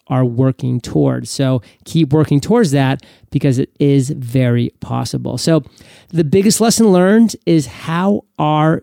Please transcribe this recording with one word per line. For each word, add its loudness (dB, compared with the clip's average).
are 0
working -2
towards. -2
So -2
keep 0
working 0
towards 2
that 0
because 0
it -4
is 2
very -2
possible. -8
So 0
the 0
biggest 2
lesson 2
learned 4
is, 2
how -4
are 0